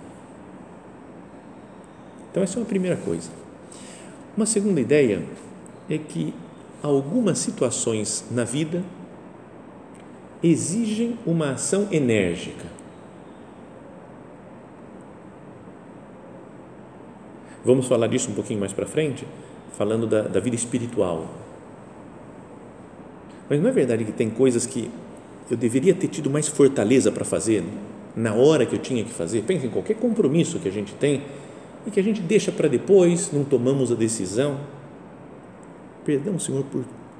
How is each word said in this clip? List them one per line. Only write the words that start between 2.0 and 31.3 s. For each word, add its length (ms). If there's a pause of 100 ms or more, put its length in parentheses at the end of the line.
Então, 120
essa 160
é 20
uma 60
primeira 300
coisa. 340 (1040)
Uma 100
segunda 340
ideia 420 (680)
é 80
que 380 (480)
algumas 560
situações 920
na 140
vida 380 (1600)
exigem 840
uma 280
ação 400
enérgica. 720 (4000)
Vamos 240
falar 180
disso 240
um 40
pouquinho 260
mais 120
pra 140
frente, 400 (500)
falando 300
da, 160
da 160
vida 160
espiritual. 720 (2250)
Mas 120
não 80
é 40
verdade 320
que 80
tem 180
coisas 360
que 240 (600)
eu 60
deveria 380
ter 140
tido 220
mais 160
fortaleza 640
pra 140
fazer 400 (500)
na 200
hora 320
que 80
eu 40
tinha 240
que 100
fazer? 300
Pensa 240
em 40
qualquer 240
compromisso 640
que 100
a 40
gente 220
tem 280 (640)